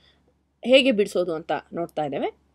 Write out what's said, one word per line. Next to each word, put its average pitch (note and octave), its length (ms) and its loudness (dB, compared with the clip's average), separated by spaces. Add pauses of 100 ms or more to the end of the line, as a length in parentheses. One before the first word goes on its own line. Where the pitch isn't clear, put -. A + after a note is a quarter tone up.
(640)
ಹೇಗೆ C4 260 6
ಬಿಡಿಸೋದು F#3 420 0
ಅಂತ D#3+ 180 -8 (220)
ನೋಡ್ತಾ E3+ 320 -6
ಇದ್ದೇವೆ. F#3 340 -6 (160)